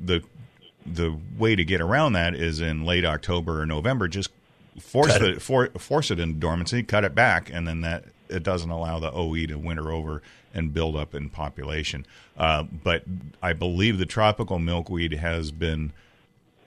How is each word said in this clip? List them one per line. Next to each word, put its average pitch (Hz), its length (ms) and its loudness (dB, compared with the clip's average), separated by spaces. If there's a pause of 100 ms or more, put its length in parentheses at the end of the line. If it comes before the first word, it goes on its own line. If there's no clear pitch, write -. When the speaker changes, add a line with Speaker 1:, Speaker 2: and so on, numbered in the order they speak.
Speaker 1:
the, 87 200 2 (640)
the 82 320 -2 (200)
way 110 180 4
to 90 100 4
get 87 160 2
around 123 320 4
that 87 200 4
is 80 280 -2
in 80 240 -2
late 87 180 4
October 82 580 0
or 78 40 0
November, 90 420 0
just 95 220 -4 (500)
force 139 320 4
Speaker 2:
Cut - 100 6
Speaker 1:
the, 101 100 6
Speaker 2:
it. - 100 -4
Speaker 1:
for-, 127 260 4 (100)
force 139 340 0
it 87 80 0
into 80 200 -2
dormancy, 85 440 0
cut 104 200 4
it 90 100 0
back, 95 380 4
and 85 160 -4
then 82 140 -4
that, 82 240 -4 (240)
it 90 140 -4
doesn't 87 260 -2
allow 82 300 -4
the 80 120 -4
O 80 240 -2
E 82 120 -2
to 76 100 -6
winter 78 340 -4
over 78 300 -4 (320)
and 80 200 -4
build 80 220 0
up 73 180 -6
in 73 160 -8
population. 73 760 -6 (320)
Uh, 78 260 2
but 85 400 -2 (380)
I 87 120 -2
believe 90 440 2
the 92 80 0
tropical 104 540 2
milkweed 85 540 -2
has 80 380 -2
been, 78 400 -2 (760)